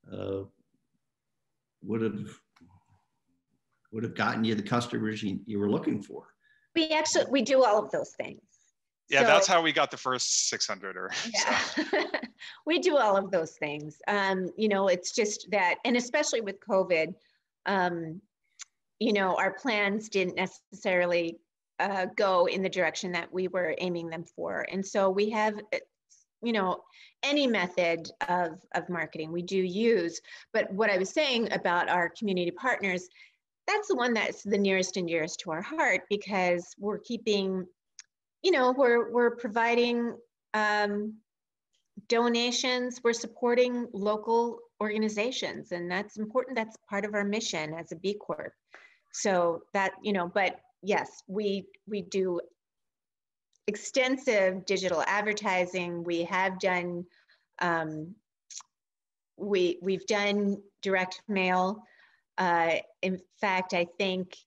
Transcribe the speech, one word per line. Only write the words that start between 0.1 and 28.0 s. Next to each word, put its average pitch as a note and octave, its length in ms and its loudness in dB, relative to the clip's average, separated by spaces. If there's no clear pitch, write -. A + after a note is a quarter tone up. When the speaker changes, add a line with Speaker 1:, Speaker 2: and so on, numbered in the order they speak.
Speaker 1:
uh, G2 320 -6
would A2+ 180 -2
have, G#2 280 -4
would A2 120 -6
have G#2+ 120 -6
gotten A2 300 0
you A2+ 100 4
the G2+ 80 -4
customers A2+ 580 -2
you, G2 240 -4
you G#2+ 140 -4
were G2+ 100 2
looking D#3+ 320 0
for. - 260 -16
Speaker 2:
We D#4+ 160 2
actually, D#4 380 2
we C4+ 120 4
do C4 220 6
all A3 200 6
of - 80 -8
those D3+ 200 -4
things. - 280 -10
Speaker 3:
Yeah, C#3 120 4
Speaker 2:
So A#3+ 60 6
Speaker 3:
that's F3 200 8
how F3 140 6
we D#3 120 2
got D3+ 180 2
the C3 60 -10
first - 500 -2
six - 180 -2
hundred F#2+ 300 -8
or F2+ 160 -6
Speaker 2:
Yeah. - 260 0
Speaker 3:
so. - 240 -4
Speaker 2:
<laughs> - 180 0
We E4+ 140 2
do F4 160 2
all G#3+ 220 6
of G3 140 -2
those E3 260 0
things. D3+ 400 -8
Um, F#3+ 500 0
you G#3+ 120 2
know, G3 180 4
it's F3+ 260 0
just G#3 380 -2
that, F#3 320 2
and A#3+ 140 2
especially C4 420 0
with G3 220 -6
covid, F3+ 520 2
um, F3 560 -2
you A3 120 2
know, F#3+ 240 2
our F#3+ 160 2
plans G#3 560 -2
didn't F#3 280 0
necessarily, F3 1000 0
uh, F#3+ 260 0
go F#3 300 4
in F3+ 160 0
the F#3+ 80 0
direction F3+ 420 -2
that E3+ 220 -4
we F#3 160 -2
were F3 300 -2
aiming E3+ 300 -4
them E3 140 -8
for. E3+ 480 -6
And F#3+ 140 -4
so G3 240 2
we G3+ 220 2
have, G#3+ 240 0
uh, - 60 -2
you A#3 120 0
know, F#3 280 0
any C#4+ 240 2
method F3+ 640 0